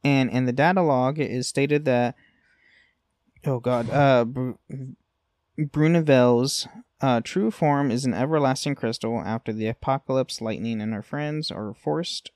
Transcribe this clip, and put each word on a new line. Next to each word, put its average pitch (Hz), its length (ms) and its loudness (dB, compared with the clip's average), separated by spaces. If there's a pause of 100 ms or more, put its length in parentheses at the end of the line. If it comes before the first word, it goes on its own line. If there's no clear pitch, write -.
And 135 260 2
in 127 160 0
the 123 60 0
data 165 280 2
log, 139 380 0
it 143 120 -2
is 123 180 -4
stated 147 380 0
that, 123 280 2 (1300)
oh 131 140 0
god, 120 320 -2
uh, 135 340 4
Br-, 127 280 -4 (1040)
Brunevel's, 143 1080 4 (340)
uh, 127 200 2
true 208 280 -2
form 143 400 0
is 127 160 -2
an 110 80 0
everlasting 139 600 0
crystal. 113 440 -4
After 110 320 -6
the 110 140 -4
apocalypse, 131 760 -4
Lightning 110 400 -6
and 110 140 -4
her 104 80 -8
friends 151 480 -6
are 104 240 -8
forced - 600 -6